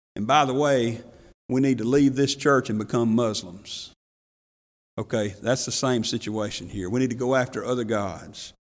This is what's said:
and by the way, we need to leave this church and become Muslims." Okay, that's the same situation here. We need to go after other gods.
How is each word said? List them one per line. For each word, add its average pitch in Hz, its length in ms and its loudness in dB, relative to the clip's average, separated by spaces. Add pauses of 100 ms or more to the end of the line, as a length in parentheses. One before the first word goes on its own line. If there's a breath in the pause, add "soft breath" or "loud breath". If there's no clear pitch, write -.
(160)
and 104 100 -2
by 143 180 6
the 131 100 0
way, 127 480 2 (460 loud breath)
we 127 120 0
need 135 180 4
to 110 60 -4
leave 135 320 4
this 135 180 2
church 139 340 2
and 107 120 -2
become 117 340 2
Muslims." 104 760 -4 (1040)
Okay, 104 420 -4
that's 127 240 0
the 113 80 -6
same 127 320 0
situation 107 640 -4
here. 92 220 -6
We 123 100 0
need 131 100 0
to 117 60 -6
go 127 180 0
after 123 300 -2
other 123 200 -2
gods. 98 680 -6 (180)